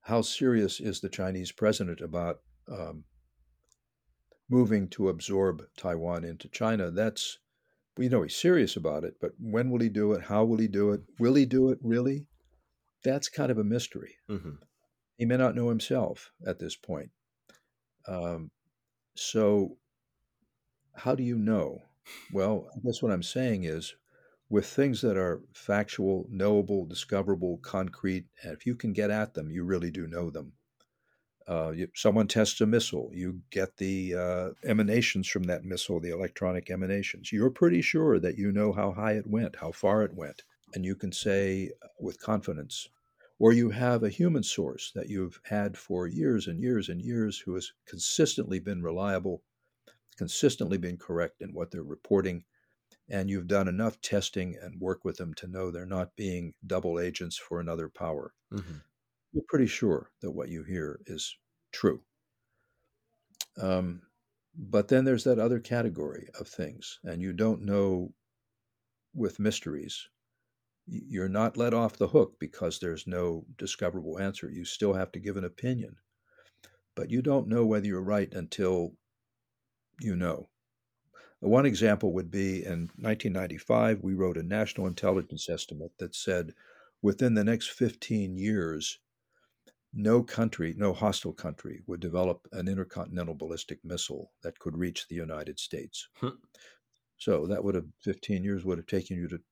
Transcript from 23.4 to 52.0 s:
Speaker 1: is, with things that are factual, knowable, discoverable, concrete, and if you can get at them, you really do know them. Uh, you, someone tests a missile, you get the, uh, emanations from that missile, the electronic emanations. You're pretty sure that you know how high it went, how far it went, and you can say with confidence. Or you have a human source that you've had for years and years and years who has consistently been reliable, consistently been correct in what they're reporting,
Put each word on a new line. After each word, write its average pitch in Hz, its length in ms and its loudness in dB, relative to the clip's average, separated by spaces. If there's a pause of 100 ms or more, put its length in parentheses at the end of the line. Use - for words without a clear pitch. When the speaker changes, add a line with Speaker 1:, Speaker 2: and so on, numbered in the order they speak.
Speaker 1:
is, 80 320 -6 (540)
with 104 160 4
things 135 360 2
that 107 160 4
are 90 240 0 (120)
factual, 98 760 0
knowable, 101 560 2
discoverable, 90 800 -2
concrete, 95 600 -2 (180)
and 80 100 -8
if - 120 -14
you 123 100 0
can 110 180 -4
get 104 160 2
at 107 240 0
them, 78 160 -6
you 87 140 -4
really 87 280 0
do 82 160 -6
know 85 220 -4
them. 71 240 -10 (960)
Uh, 80 240 -2
you, 85 220 -4
someone 107 340 4
tests 107 340 2
a 113 40 6
missile, 107 480 0
you 90 360 -6
get 95 280 -4
the, 95 380 -2
uh, 90 340 -2 (160)
emanations 107 600 4
from 92 160 -2
that 87 220 -2
missile, 90 340 -2
the 85 120 -4
electronic 90 580 -2
emanations. 95 640 -4
You're 110 160 4
pretty 175 320 4
sure 151 380 4
that 87 180 0
you 101 140 2
know 104 200 4
how 101 220 0
high 107 200 0
it 107 140 -2
went, - 300 0
how - 140 -6
far 104 320 4
it 87 100 0
went, 80 300 -10 (300)
and 92 120 -4
you 95 100 0
can 95 160 -6
say 98 600 0 (280)
with - 220 -8
confidence. 95 680 -4 (520)
Or 113 120 12
you 117 200 6
have 120 320 2
a 107 60 2
human 160 340 2
source - 520 -4
that - 140 -6
you've 95 340 -6
had 104 320 -2
for 90 320 -4
years 127 400 0
and 85 140 -4
years 120 260 0
and 87 140 -6
years 113 380 -2
who 92 160 -6
has 90 180 -8 (120)
consistently 95 720 0
been 90 220 -6
reliable, 92 600 -2 (720)
consistently 95 640 0
been 87 200 -4
correct 85 440 -4
in 95 120 -10
what 82 180 -6
they're 85 120 -8
reporting, 87 640 0 (640)